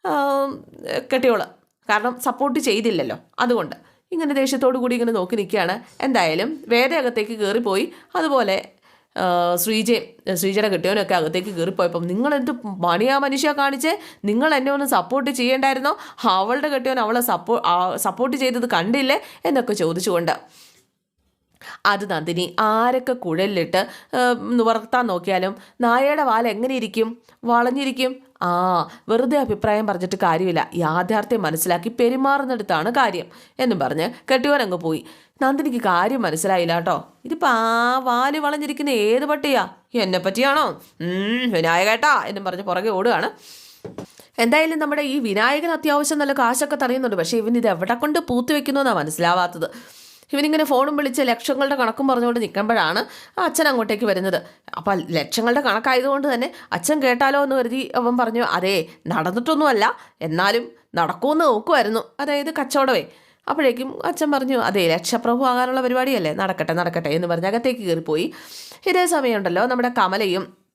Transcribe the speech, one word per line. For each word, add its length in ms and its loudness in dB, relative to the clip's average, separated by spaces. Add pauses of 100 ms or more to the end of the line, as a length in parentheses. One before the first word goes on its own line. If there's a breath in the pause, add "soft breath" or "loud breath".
ആം, 580 -2 (480)
കെട്ടിയോള്. 320 2 (460)
കാരണം 300 0
സപ്പോർട്ട് 380 0
ചെയ്തില്ലല്ലോ, 600 0 (200)
അതുകൊണ്ട് 380 0 (360 soft breath)
ഇങ്ങനെ 220 -2
ദേഷ്യത്തോടു 440 2
കൂടി 160 0
ഇങ്ങനെ 180 0
നോക്കി 240 -2
നിൽക്കുകയാണ്. 680 -2
എന്തായാലും 640 0
വേദ 260 2
അകത്തേക്ക് 380 -2
കയറിപ്പോയി. 600 -2 (220 loud breath)
അതുപോലെ, 540 0 (480 soft breath)
ആ, 400 2
ശ്രീജയും, 800 -2
ശ്രീജയുടെ 320 0
കെട്ടിയവനൊക്കെ 460 0
അകത്തേക്ക് 340 0
കയറിപ്പോയപ്പം, 580 -2
"നിങ്ങൾ 280 0
എന്ത് 160 -2 (340)
പണിയാ 340 2
മനുഷ്യ 340 0
കാണിച്ചേ? 460 0 (260 loud breath)
നിങ്ങൾ 300 2
എന്നെ 180 0
ഒന്ന് 140 0
സപ്പോർട്ട് 440 0
ചെയ്യണ്ടായിരുന്നോ? 680 0 (260 loud breath)
അവളുടെ 440 2
കെട്ടിയവൻ 320 -2
അവളെ 200 0
സപ്പോ-, 460 -2
ആ, 300 2
സപ്പോർട്ട് 400 -2
ചെയ്തത് 340 0
കണ്ടില്ലേ?" 500 2 (240 loud breath)
എന്നൊക്കെ 280 0
ചോദിച്ചുകൊണ്ട്. 960 -2 (1160 loud breath)
അത് 240 0
നന്ദിനി 500 -2
ആരൊക്കെ 520 2
കുഴലിലിട്ട്, 760 0 (280 loud breath)
ഏ, 40 0 (220)
നിവർത്താൻ 680 2
നോക്കിയാലും 500 -2 (240 loud breath)
നായയുടെ 420 2
വാൽ 260 2
എങ്ങനെ 260 -2
ഇരിക്കും? 440 -2 (260 soft breath)
വളഞ്ഞിരിക്കും. 720 0 (260)
ആ, 60 0 (600 loud breath)
വെറുതെ 300 2
അഭിപ്രായം 480 0
പറഞ്ഞിട്ട് 300 -4
കാര്യമില്ല, 580 0
യാഥാർത്ഥ്യം 680 0
മനസ്സിലാക്കി 460 -2
പെരുമാറുന്നിടത്താണ് 1040 0
കാര്യം 360 0 (320 loud breath)
എന്നും 200 2
പറഞ്ഞ് 540 -2
കെട്ടിയവൻ 300 2
അങ്ങ് 140 -2
പോയി. 280 -4 (380 loud breath)
നന്ദിനിക്ക് 420 0
കാര്യം 380 2
മനസ്സിലായില്ല 520 0
കേട്ടോ. 340 -2 (160)
"ഇതിപ്പോ 240 0
ആ 500 2
വാല് 400 0
വളഞ്ഞിരിക്കുന്ന 520 -2
ഏത് 340 2
പട്ടിയാ? 440 0 (260)
എന്നെ 240 0
പറ്റിയാണോ? 640 0 (180)
ഉം, 520 -2
വിനായകേട്ടാ" 760 2
എന്നും 180 -8
പറഞ്ഞ് 180 -6
പുറകെ 260 -2
ഓടുകയാണ്. 420 0 (1080 loud breath)
എന്തായാലും 400 2
നമ്മുടെ 240 -2
ഈ 160 -2
വിനായകൻ 520 0
അത്യാവശ്യം 480 0
നല്ല 140 0
കാശൊക്കെ 440 0
തടയുന്നുണ്ട്. 400 -2
പക്ഷേ 200 -2
ഇവൻ 200 0
ഇത് 120 2
എവിടെ 260 0
കൊണ്ട് 240 0
പൂത്തി 340 -2
വെക്കുന്നു 280 0
എന്നാണ് 180 2
മനസ്സിലാവാത്തത്. 1000 -2 (340 loud breath)
ഇവനിങ്ങനെ 320 2
ഫോണും 320 2
വിളിച്ച് 260 -2
ലക്ഷങ്ങളുടെ 520 0
കണക്കും 340 0
പറഞ്ഞുകൊണ്ട് 320 2
നിൽക്കുമ്പോഴാണ് 640 0 (360 loud breath)
അച്ഛൻ 280 0
അങ്ങോട്ടേക്ക് 360 0
വരുന്നത്. 380 0 (340 loud breath)
അപ്പം 340 -2
ലക്ഷങ്ങളുടെ 500 0
കണക്കായതുകൊണ്ട് 760 2
തന്നെ 180 -2 (200 loud breath)
അച്ഛൻ 300 0
കേട്ടാലോ 400 2
എന്ന് 140 0
കരുതി 380 -2
അവൻ 220 2
പറഞ്ഞു, 260 0
"അതെ, 440 0 (200 loud breath)
നടന്നിട്ടൊന്നുമല്ല, 880 2 (240 loud breath)
എന്നാലും 520 0 (220 soft breath)
നടക്കുമെന്ന് 500 0
നോക്കുമായിരുന്നു." 600 2 (160)
അതായത് 340 -2
കച്ചവടമേ. 500 0 (460 loud breath)
അപ്പോഴേക്കും 560 -2
അച്ഛൻ 240 -2
പറഞ്ഞു, 280 0
"അതെ, 300 2
ലക്ഷപ്രഭു 560 0
ആകാനുള്ള 360 0
പരിപാടിയല്ലേ, 520 0
നടക്കട്ടെ, 400 -2
നടക്കട്ടെ" 360 -2
എന്ന് 200 0
പറഞ്ഞ് 180 -2
അകത്തേക്ക് 340 -2
കയറിപ്പോയി. 520 -2 (540 loud breath)
ഇതേ 200 2
സമയമുണ്ടല്ലോ 600 0
നമ്മുടെ 320 0
കമലയും 760 -2